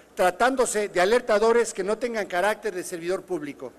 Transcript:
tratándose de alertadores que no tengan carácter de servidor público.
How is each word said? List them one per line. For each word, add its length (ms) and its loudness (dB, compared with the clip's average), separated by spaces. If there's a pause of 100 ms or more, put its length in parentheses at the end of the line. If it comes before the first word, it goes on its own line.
(160)
tratándose 760 2
de 100 0
alertadores 760 2
que 100 -4
no 140 -2
tengan 280 -4
carácter 480 -2
de 100 -8
servidor 400 -6
público. 560 -8